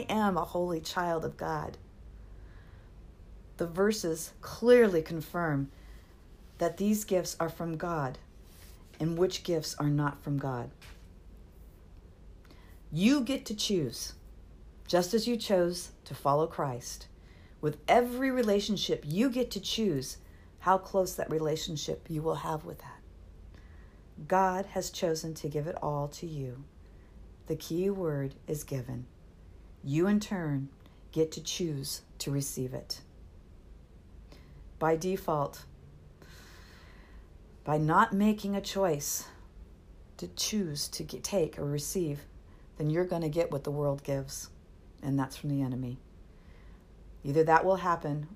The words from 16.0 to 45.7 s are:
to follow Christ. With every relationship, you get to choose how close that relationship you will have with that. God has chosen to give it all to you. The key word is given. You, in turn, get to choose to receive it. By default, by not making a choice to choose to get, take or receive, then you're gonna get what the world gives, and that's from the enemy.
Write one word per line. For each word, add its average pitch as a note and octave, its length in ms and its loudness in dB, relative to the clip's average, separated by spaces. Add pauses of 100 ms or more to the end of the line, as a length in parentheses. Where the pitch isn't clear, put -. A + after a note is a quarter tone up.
to - 100 -10
follow C#3+ 320 2
Christ. C#3 600 -6 (540)
With D3 180 -2 (100)
every B3 420 4
relationship, G#3 720 2
you F#3 260 2
get A#3 220 0
to G3 80 -6
choose E3 580 -2 (420)
how F#3+ 180 6
close F#3+ 380 0
that - 140 -4
relationship D#3 800 -2
you D#3 140 -4
will D#3+ 140 0
have D#3 280 -4
with - 140 -12
that. - 220 -18 (1300)
God F#3+ 380 4
has F#3 240 -4
chosen D#3+ 440 -2
to D#3 140 -6
give D3 180 -2
it F3 160 -6
all D3 260 -2
to - 180 -12
you. C3+ 380 -8 (800)
The D#3+ 100 -2
key F3 340 0
word D3+ 460 -2 (100)
is D3+ 180 -4
given. B2+ 420 -6 (760)
You, D3+ 240 2
in G#3 140 6
turn, D3+ 500 -2 (400)
get D#3+ 220 2
to D#3+ 100 -8
choose D3 600 -4 (160)
to - 120 -4
receive C3+ 420 -2
it. - 300 -8 (1800)
By D#3+ 180 4
default, E3+ 680 -2 (2000)
by D3 140 2
not E3 340 6
making G3+ 420 2
a G3 60 0
choice F3+ 640 0 (920)
to F3 100 -8
choose F3 600 -2
to - 140 -8
get, - 220 -10
take D#3+ 340 0
or D3+ 60 -4
receive, D3 600 -2 (500)
then D3+ 140 0
you're F3 160 4
gonna E3+ 220 0
get E3 220 2
what D3 140 -2
the D3+ 60 -4
world C#3+ 320 0
gives, C#3 480 -6 (520)
and C#3 160 2
that's C3+ 180 -2
from D3 140 -4
the C#3 120 2
enemy. B2+ 360 -4 (1200)